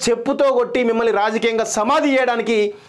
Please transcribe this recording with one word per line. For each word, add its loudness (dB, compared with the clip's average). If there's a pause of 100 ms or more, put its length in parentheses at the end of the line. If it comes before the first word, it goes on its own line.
(100)
చెప్పుతో 0
కొట్టి 0
మిమ్మల్ని 0
రాజకీయంగా 0
సమాధి 0
చేయడానికి 0 (140)